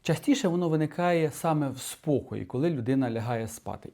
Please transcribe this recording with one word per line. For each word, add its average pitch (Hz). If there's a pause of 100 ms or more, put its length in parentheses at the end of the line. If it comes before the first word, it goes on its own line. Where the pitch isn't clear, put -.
Частіше 220
воно 175
виникає 156
саме 151
в 127
спокої, -
коли 147
людина 131
лягає 113
спати. -